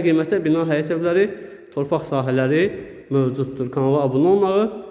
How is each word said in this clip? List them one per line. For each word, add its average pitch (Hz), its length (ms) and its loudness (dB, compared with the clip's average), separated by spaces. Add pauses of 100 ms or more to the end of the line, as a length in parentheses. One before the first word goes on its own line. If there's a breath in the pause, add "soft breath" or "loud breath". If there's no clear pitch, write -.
qiymətə 160 360 2
bina, 160 240 2
həyət 160 280 0
evləri, 170 320 2 (480 loud breath)
torpaq 151 320 -2
sahələri 131 560 0 (480)
mövcuddur. 135 600 -2
Kanala 139 360 2
abunə 139 240 2
olmağı 196 340 2 (260)